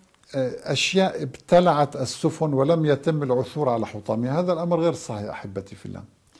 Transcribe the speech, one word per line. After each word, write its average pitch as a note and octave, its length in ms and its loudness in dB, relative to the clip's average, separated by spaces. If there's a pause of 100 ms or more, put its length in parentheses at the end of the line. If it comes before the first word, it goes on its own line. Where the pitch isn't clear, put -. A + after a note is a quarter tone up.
(360)
آه، C3 360 -4
أشياء F3+ 520 0
ابتلعت D3 720 4
السفن D3+ 580 -2
ولم D#3 320 2
يتم D3 380 2
العثور C3 460 0
على A2+ 180 0
حطامها. A#2 520 -4
هذا F3+ 140 2
الأمر E3+ 260 0
غير E3 140 2
صحيح، G#2 360 -8
أحبتي G2 460 -10
في - 100 -20
الله، F#2 180 -12 (360)